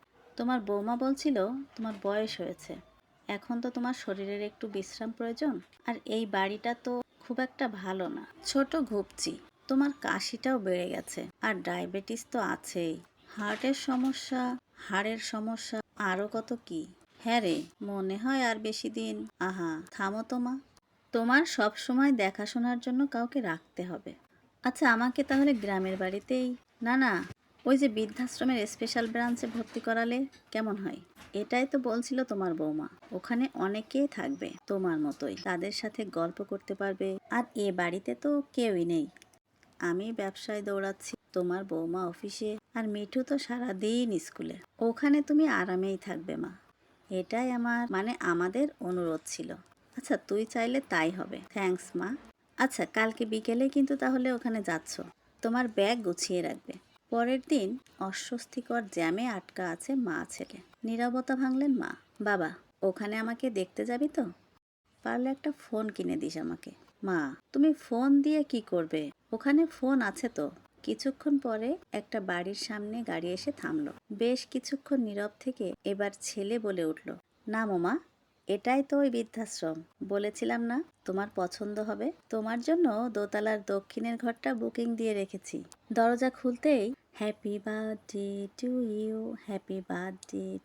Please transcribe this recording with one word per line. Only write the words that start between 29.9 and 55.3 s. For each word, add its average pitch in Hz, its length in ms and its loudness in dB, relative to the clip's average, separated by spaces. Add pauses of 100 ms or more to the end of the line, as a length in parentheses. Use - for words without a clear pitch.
কেমন 220 260 -2
হয়? 196 200 -6 (360)
এটাই 247 340 2
তো 277 120 2
বলছিল 247 460 0
তোমার 190 300 0
বৌমা, 156 340 -2 (240)
ওখানে 240 420 0
অনেকেই 220 540 0
থাকবে 214 420 -4 (160)
তোমার 180 340 2
মতোই, 139 420 -2
তাদের 185 300 -2
সাথে 214 320 -6
গল্প 170 380 -2
করতে 196 320 -6
পারবে, 190 440 -2 (120)
আর 240 140 2 (100)
এ 202 180 2
বাড়িতে 180 420 -2
তো 294 280 2 (100)
কেউই 208 320 2
নেই। 170 220 2 (720)
আমি 185 340 -2
ব্যবসায় 208 500 -4
দৌড়াচ্ছি, 196 540 -4 (160)
তোমার 180 320 0
বৌমা 170 420 -2
অফিসে, 214 520 -6 (160)
আর 226 140 -2
মিঠু 208 340 -2
তো 285 160 0
সারাদিন 233 800 0
স্কুলে, 165 400 -8 (200)
ওখানে 285 440 6
তুমি 302 260 6
আরামেই 185 480 2
থাকবে 175 400 -6
মা, 175 160 -8 (580)
এটাই 220 400 0
আমার, 240 400 0
মানে 196 300 0
আমাদের 185 480 2 (120)
অনুরোধ 175 460 -2
ছিল। - 260 -8 (440)
আচ্ছা, 262 200 0
তুই 208 280 -2
চাইলে 240 440 0
তাই 165 220 4
হবে। 185 300 -6 (120)
থ্যাঙ্কস 185 440 0
মা। 208 200 -4 (400)
আচ্ছা, - 300 2
কালকে 220 400 0
বিকেলে 226 420 2
কিন্তু 277 280 4
তাহলে 262 360 2
ওখানে 233 300 -2
যাচ্ছ, 165 380 -4 (420)